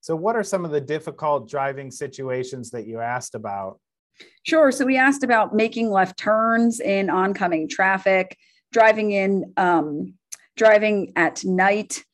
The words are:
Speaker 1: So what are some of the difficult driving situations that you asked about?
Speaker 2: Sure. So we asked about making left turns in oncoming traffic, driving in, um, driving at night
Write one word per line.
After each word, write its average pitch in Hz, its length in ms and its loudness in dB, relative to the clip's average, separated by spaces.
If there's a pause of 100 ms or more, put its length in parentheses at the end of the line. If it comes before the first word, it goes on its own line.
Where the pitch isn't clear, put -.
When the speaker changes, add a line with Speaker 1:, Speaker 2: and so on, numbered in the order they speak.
Speaker 1:
So 165 160 -4
what 214 180 -2
are 214 80 -2
some 185 220 -4
of 156 60 -8
the 147 100 -2
difficult 147 680 -4
driving 135 400 -6
situations 127 800 -8
that 113 140 -10
you 113 140 -10
asked 120 340 -8
about? 101 460 -10 (640)
Speaker 2:
Sure. 302 300 4
So 269 120 -2
we 262 120 0
asked 269 260 2
about 226 320 2
making 220 340 0
left 190 280 0
turns 226 640 2
in 196 280 0
oncoming 180 600 -2
traffic, 190 680 0 (360)
driving 220 380 4
in, 196 440 0
um, 170 600 0 (420)
driving 214 580 4
at 165 300 0
night 196 580 0 (100)